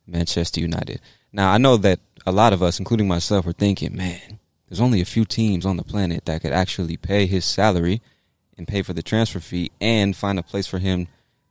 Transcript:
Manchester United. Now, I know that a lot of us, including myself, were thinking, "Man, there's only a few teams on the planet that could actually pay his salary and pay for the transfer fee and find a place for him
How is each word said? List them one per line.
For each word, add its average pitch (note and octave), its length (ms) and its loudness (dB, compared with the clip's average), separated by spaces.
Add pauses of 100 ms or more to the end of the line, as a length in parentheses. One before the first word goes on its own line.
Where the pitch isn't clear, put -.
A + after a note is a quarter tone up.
Manchester E2+ 540 -2
United. - 400 -6 (320)
Now, G2 180 2
I G2+ 60 4
know C3 200 6
that F#2+ 220 4 (260)
a F#2+ 60 0
lot G#2 220 6
of F2+ 80 0
us, F2 180 0
including G#2+ 300 0
myself, F2 360 0
were E2+ 60 -2
thinking, G2 440 -2
"Man, F#2 440 -10 (300)
there's F#2 100 -8
only A#2 220 4
a F2 40 0
few A2+ 200 0
teams G2+ 400 0
on F#2+ 100 0
the E2+ 80 -6
planet F#2 420 -4
that D#2 160 -4
could C#2 120 -4
actually E2+ 420 -2
pay G2 300 0
his F2+ 180 0
salary G2 580 0 (560)
and - 100 -10
pay G2 160 -2
for F#2 100 -8
the E2 100 -6
transfer A2 380 -2
fee F2 300 -6 (100)
and G2+ 340 2
find G2+ 240 -2
a E2+ 40 -6
place G2 240 -6
for F#2 120 -4
him F#2 280 0 (440)